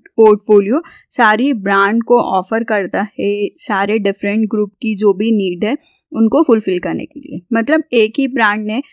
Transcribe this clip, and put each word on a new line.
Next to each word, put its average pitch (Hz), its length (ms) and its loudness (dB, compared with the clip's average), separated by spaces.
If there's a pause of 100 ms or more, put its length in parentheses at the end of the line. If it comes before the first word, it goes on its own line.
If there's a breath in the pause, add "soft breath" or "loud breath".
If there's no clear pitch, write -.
(160)
पोर्टफोलियो 214 680 4 (280 loud breath)
सारी 233 420 0
ब्रांड 202 500 0
को 240 180 2
ऑफर 208 440 -2
करता 202 440 -4 (120)
है 202 360 -2
सारे 202 420 -2
डिफरेंट 202 520 -2
ग्रुप 208 220 -2 (100)
की 220 120 -2
जो 202 180 2
भी 214 180 -2
नीड 190 340 -2
है 240 140 -2 (340)
उनको 226 300 2
फुलफिल 214 360 0
करने 165 260 -6
के - 160 -18
लिए। - 200 -14 (120)
मतलब 254 300 0 (100)
एक 220 260 2
ही 269 100 -2
ब्रांड 214 380 -2
ने 220 160 -4 (100)